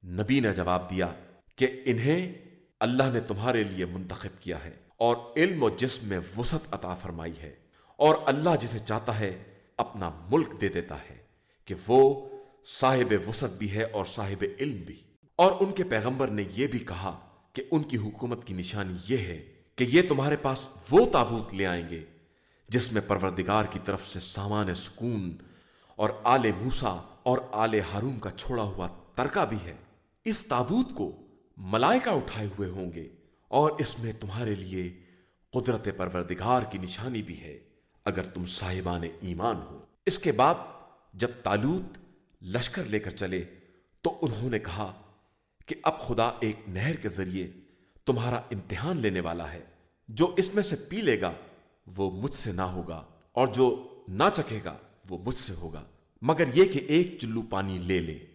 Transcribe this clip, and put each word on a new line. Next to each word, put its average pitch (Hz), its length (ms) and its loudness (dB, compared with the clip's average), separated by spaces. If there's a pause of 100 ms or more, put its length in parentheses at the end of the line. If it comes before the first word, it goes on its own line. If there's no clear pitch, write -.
نبی 98 360 2
نے 110 140 4
جواب 90 360 2
دیا 92 240 0 (420)
کہ 127 120 4 (180)
انہیں 151 480 2 (460)
اللہ 127 340 2
نے 117 140 2
تمہارے 110 360 0
لیے 92 220 -4
منتخب 90 560 -8
کیا 78 220 -8
ہے 80 120 -14 (220)
اور 120 180 4 (200)
علم 165 280 4
و 110 140 6
جسم 123 300 -4
میں 95 120 -2 (180)
وسعت 123 360 -2
عطا 90 220 -6
فرمائی 85 460 -10
ہے، 73 140 -16 (440)
اور 151 160 8 (100)
اللہ 151 340 4
جسے 113 200 -4
چاہتا 107 400 -2
ہے 101 120 0 (460)
اپنا 98 320 -2 (200)
ملک 151 200 4 (120)
دے 101 80 2
دیتا 80 280 -4 (120)
ہے - 80 -18 (500)
کہ 92 80 -6 (120)
وہ 123 120 8 (680)
صاحب 131 440 4 (140)
وسعت 110 300 -4
بھی 104 140 -4
ہے 110 120 -2
اور 104 220 -4
صاحب 98 380 -6 (160)
علم 127 260 -4
بھی۔ - 100 -16 (440)
اور 185 200 10
ان 196 120 2
کے 185 120 -2
پیغمبر 127 440 0
نے 104 160 -2 (120)
یہ 131 120 2
بھی 120 120 -2
کہا 92 320 -6 (420)
کہ 131 180 -8
ان 156 120 2
کی 127 140 -4
حکومت 117 480 -4
کی 98 80 -10
نشانی 92 420 -6 (140)
یہ 127 80 2
ہے 90 200 -4 (400)
کہ 127 60 4
یہ 127 260 8
تمہارے 143 280 2
پاس 135 300 -2 (240)
وہ 208 200 12
تابوت 117 420 2
لے 98 120 0
آئیں 87 240 -2
گے 82 100 -8 (720)
جس 117 220 0
میں 110 100 2
پروردگار 95 640 2
کی 98 200 -6
طرف 95 220 -2
سے - 120 -8
سامان 101 540 -2
سکون 101 580 -4 (680)
اور 107 100 4 (140)
آل 120 260 6 (120)
موسیٰ 123 340 0 (280)
اور 127 140 4 (240)
آل 110 180 4 (140)
ہارون 120 260 -2
کا 95 180 -6
چھوڑا 120 260 -2
ہوا 92 240 -4 (280)
ترکہ 143 300 2
بھی 110 200 -4
ہے۔ 80 100 -10 (500)
اس 220 220 -2
تابوت 208 480 2
کو 82 160 -4 (460)
ملائکہ 143 520 4
اٹھائے 110 380 0 (100)
ہوئے 98 120 -2
ہوں 90 240 -6
گے، 80 140 -10 (440)
اور 151 280 6
اس - 200 -2
میں 117 200 -4
تمہارے 107 360 -4
لیے 92 280 -6 (720)
قدرت 120 340 0 (100)
پروردگار 92 760 0
کی 101 60 -6
نشانی 101 460 -6
بھی 82 180 -12
ہے 73 160 -14 (480)
اگر 92 180 -2
تم 90 280 -6
صاحبان 90 520 -2 (180)
ایمان 95 480 -2
ہو۔ - 100 -16 (260)
اس 185 140 0
کے 160 120 0
بعد 147 240 6 (580)
جب 117 300 -4
طالوت 113 540 0 (440)
لشکر 120 420 -4
لے 104 160 0
کر 95 120 -6
چلے 92 320 -4 (600)
تو 170 180 0
انہوں 120 280 -2
نے 110 100 0
کہا 92 320 -6 (760)
کہ - 180 -6
اب - 180 0
خدا 117 280 2 (100)
ایک 107 180 -2 (100)
نہر 107 280 -2
کے 110 140 -6
ذریعے 90 380 -4 (580)
تمہارا 120 340 0 (120)
امتحان 110 460 -4
لینے 101 220 0
والا 82 340 -4
ہے، 80 100 -12 (460)
جو 160 280 2
اس 185 180 2
میں 208 80 2
سے 170 120 -2 (140)
پی 208 120 -4
لے 139 200 4
گا 90 100 0 (560)
وہ 98 240 -2
مجھ 98 240 -6
سے - 160 -6
نہ 92 240 -2
ہوگا، 82 260 -8 (340)
اور 127 120 6
جو 127 200 6 (400)
نہ 113 260 4
چکھے - 320 -2
گا 76 100 -8 (340)
وہ 90 160 -8
مجھ 127 120 -4
سے - 160 -6
ہوگا، 80 300 -10 (380)
مگر 156 320 2
یہ 185 200 8
کہ 147 140 2
ایک 175 340 4
چلو 113 280 -4
پانی 95 280 -2
لے 90 220 2
لے۔ 80 180 -4 (180)